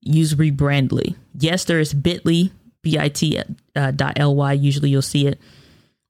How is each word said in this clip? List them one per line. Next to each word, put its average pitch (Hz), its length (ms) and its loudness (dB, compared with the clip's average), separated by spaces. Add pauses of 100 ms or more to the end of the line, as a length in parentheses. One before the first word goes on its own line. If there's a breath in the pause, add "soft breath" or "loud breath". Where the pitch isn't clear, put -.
use 156 340 2
Rebrandly. 143 800 0 (200)
Yes, 160 280 0
there 165 160 2
is 135 120 -2
bit 170 320 -2
ly, 170 260 2 (320)
B 156 160 -2
I 147 100 0
T, 151 320 -2 (360)
uh, 139 140 0
dot 139 260 -2
L 143 180 2
Y. 139 180 0
Usually 143 380 0
you'll 135 120 2
see 143 240 0
it, 139 140 -2 (680 soft breath)